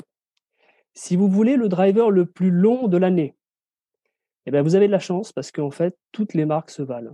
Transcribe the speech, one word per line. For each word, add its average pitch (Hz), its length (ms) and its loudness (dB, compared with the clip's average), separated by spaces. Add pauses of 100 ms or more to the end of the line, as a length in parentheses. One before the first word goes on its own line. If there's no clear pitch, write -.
(920)
Si - 240 -4
vous 202 100 2
voulez 220 300 2
le 226 100 0
driver 196 420 2
le 185 160 2
plus 180 260 -2
long 226 360 2
de 175 100 2
l'année, 180 380 0 (1080)
eh 123 60 -8
ben, 143 100 2
vous 160 140 2
avez 202 120 4
de 202 60 0
la 180 60 0
chance - 340 -6
parce - 180 -10
qu'en 147 200 -6
fait, 170 260 -4 (160)
toutes 214 200 -6
les 156 120 0
marques 156 240 -4
se - 120 -12
valent, 120 320 -10